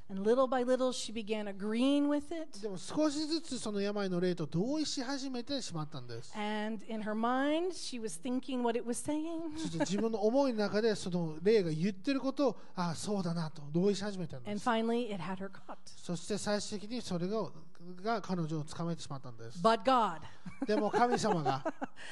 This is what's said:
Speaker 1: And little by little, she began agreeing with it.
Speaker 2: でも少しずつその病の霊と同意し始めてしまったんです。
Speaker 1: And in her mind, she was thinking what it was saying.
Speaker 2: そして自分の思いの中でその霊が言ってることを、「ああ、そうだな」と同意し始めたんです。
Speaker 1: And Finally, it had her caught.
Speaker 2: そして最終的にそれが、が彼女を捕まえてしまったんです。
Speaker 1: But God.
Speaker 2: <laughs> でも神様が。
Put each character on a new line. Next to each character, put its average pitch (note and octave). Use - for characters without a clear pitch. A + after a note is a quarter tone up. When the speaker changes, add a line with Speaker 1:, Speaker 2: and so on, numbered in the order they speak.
Speaker 1:
And F#3+
little B3
by B3
little, B3+
she A#3
began G#3+
agreeing A#3
with D4
it. D#4+
Speaker 2:
で G#3+
も F#3
少 D#4
し C#4
ず D#4
つ -
そ G#3+
の G3+
病 G3+
の F3+
霊 F3+
と E3
同 A3+
意 D4
し C#4+
始 C4+
め A#3+
て C4+
し -
ま D#3
っ D3
た C#3
ん B2
で A#2+
す。 -
Speaker 1:
And G#3+
in A3
her G#3
mind, C#4
she -
was A3
thinking B3+
what A#3
it A3+
was A#3+
saying. D#4
Speaker 2:
そ D#4+
し E3
て E3
自 G3+
分 A3+
の A3
思 B3
い B3
の G#3+
中 G#3
で A3+
そ -
の E3
霊 G#3
が E3
言 D#3+
っ G#3+
て C#4
る C4+
こ C4
と C#4
を、 -
「あ F3
あ、 D3+
そ G3+
う F#3
だ E3+
な」 E3
と D3+
同 F3
意 G3+
し F#3+
始 G3+
め E3+
た D3
ん B2
で -
す。 G#3
Speaker 1:
And G#3
Finally, A#3
it G3
had F#3
her F#3+
caught. -
Speaker 2:
そ -
し -
て G#3
最 G#3
終 -
的 G3+
に A#3+
そ F3+
れ F3+
が、 G#3
が A3
彼 F3+
女 D#3
を D3
捕 D#3+
ま E3+
え E3
て -
し -
ま C#3+
っ C3
た C3
ん A2+
で A2+
す。 F3
Speaker 1:
But A3
God. G#3+
Speaker 2:
<laughs> -
で G#3+
も G#3
神 B3
様 F#3
が。 C3+